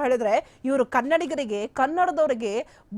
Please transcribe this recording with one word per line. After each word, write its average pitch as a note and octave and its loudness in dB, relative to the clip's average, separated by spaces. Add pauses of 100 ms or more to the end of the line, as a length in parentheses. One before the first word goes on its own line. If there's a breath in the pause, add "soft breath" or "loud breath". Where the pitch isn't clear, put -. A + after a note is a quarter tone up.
ಹೇಳಿದ್ರೆ, A#3+ 2 (360 soft breath)
ಇವರು C4 2 (100)
ಕನ್ನಡಿಗರಿಗೆ, C4+ 0 (200)
ಕನ್ನಡದವರಿಗೆ C#4+ 0 (460 soft breath)